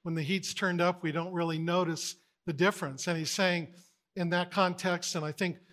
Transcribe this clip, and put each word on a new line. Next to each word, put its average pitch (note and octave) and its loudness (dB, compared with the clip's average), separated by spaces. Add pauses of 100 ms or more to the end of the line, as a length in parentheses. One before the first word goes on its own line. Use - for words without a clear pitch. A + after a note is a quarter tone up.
when E3 -4
the D#3+ -2
heat's F#3 -2
turned F3+ 0
up, F3+ 2
we D#3+ -2
don't E3+ -4
really E3+ 0
notice E3 0 (300)
the F3 -2
difference. E3 0
And E3+ 0
he's D#3 -2
saying F3 2 (480)
in F3 0
that F3 0
context, F#3 0
and D#3 -2
I D3+ -4
think F3+ -2 (160)